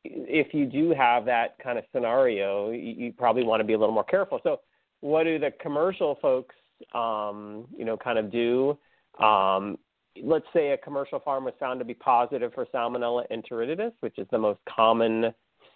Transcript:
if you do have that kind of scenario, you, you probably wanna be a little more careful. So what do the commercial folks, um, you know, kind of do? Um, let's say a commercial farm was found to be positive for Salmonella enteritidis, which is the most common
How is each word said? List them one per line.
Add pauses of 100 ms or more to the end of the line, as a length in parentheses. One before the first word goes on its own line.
if
you
do
have
that
kind
of
scenario,
you,
you
probably
wanna
be
a
little
more
careful.
So (400)
what
do
the (100)
commercial
folks, (400)
um, (100)
you
know,
kind
of
do? (440)
Um, (460)
let's
say
a
commercial
farm
was
found
to
be
positive
for
Salmonella
enteritidis,
which
is
the
most
common (440)